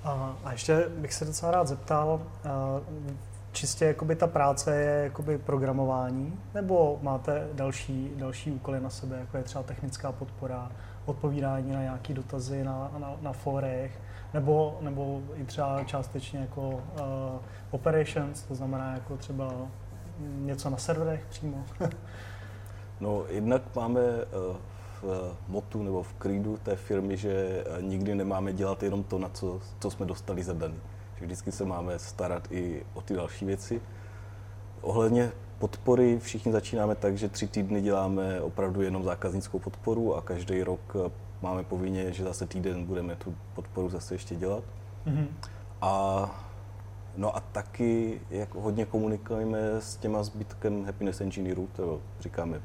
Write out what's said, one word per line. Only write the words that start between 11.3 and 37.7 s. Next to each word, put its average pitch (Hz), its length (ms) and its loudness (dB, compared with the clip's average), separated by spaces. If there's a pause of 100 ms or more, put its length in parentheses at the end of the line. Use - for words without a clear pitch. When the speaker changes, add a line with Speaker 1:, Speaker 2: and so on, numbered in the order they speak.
Speaker 1:
na 135 100 0
nějaký 131 320 -2
dotazy 135 500 -2
na, 135 340 -2
na, 139 220 -4
na 143 120 -4
fórech, 135 680 0 (340)
nebo, 151 460 6
nebo 139 400 -2 (160)
i 139 80 -4
třeba 139 400 0
částečně 135 560 -2
jako, 131 400 -2 (160)
eh, 147 60 -2 (680)
operations, 147 720 4
to 135 120 -6
znamená 131 400 -2
jako 127 220 -6
třeba 135 360 -4 (680)
něco 139 500 -2
na 131 60 0
serverech 160 520 0
přímo? 139 360 -4 (160)
<laughs> 175 100 4 (1120)
Speaker 2:
No, 101 280 2
jednak 110 340 4 (140)
máme, 120 240 4
eh, 101 560 2 (460)
v 92 460 -2
motu 101 340 -2
nebo 95 200 0
v - 100 -8
creedu 104 440 0
té 101 200 0
firmy, 98 400 2
že, 95 480 0 (140)
eh, 90 40 -2
nikdy 98 320 2
nemáme 98 380 2
dělat 95 300 2
jenom 101 220 2
to, 98 140 -2
na 92 100 0
co, 95 320 -2 (200)
co 101 100 0
jsme 95 160 -4
dostali 90 360 -2
zadaný. 80 380 -2 (380)
Že 87 80 -6
vždycky 92 260 -4
se 101 120 -2
máme 87 340 -2
starat 90 520 -4
i 87 320 -2 (120)
o 92 60 -8
ty 98 140 -2
další 87 300 -2
věci. 98 360 0 (1000)
Ohledně 113 520 6 (260)
podpory 120 600 8
všichni 110 340 0
začínáme 107 420 4
tak, 101 240 4
že 104 100 0
tři 101 180 -2
týdny 101 340 2